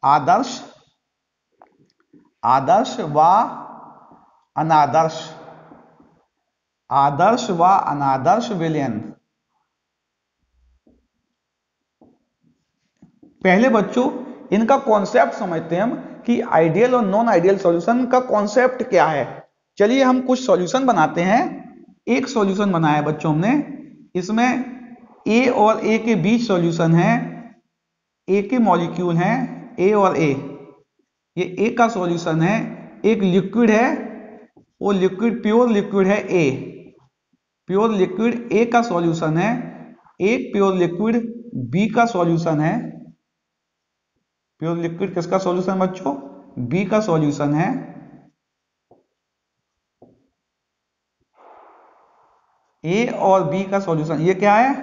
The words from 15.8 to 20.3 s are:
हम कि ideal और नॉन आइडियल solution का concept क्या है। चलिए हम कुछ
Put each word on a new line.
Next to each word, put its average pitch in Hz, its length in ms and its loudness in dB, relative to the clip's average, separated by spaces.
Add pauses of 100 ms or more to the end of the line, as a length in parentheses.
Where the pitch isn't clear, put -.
हम 240 120 -2 (300)
कि 240 180 0
ideal 170 520 2
और 233 100 2
नॉन 214 240 0
आइडियल 196 280 4
solution 190 500 0
का 254 140 4
concept 247 640 0
क्या 170 240 4
है। 143 180 -2 (520)
चलिए 240 260 4
हम 254 180 2
कुछ 254 180 0